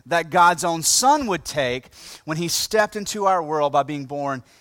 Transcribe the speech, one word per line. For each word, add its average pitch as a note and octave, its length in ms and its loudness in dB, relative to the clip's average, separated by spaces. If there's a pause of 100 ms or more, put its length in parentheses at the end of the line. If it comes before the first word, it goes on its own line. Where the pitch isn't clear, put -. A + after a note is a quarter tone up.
that E3 240 -2
God's F3 340 4
own E3 200 -2
son C4+ 420 2
would F3+ 180 -4
take C3 460 -4 (340)
when D#3 140 -6
he E3+ 120 -4
stepped - 460 0
into G#3 300 -6
our F#3+ 160 4
world D3+ 320 -2
by C#3+ 80 4
being C#3+ 240 -6
born C#3 380 -6 (180)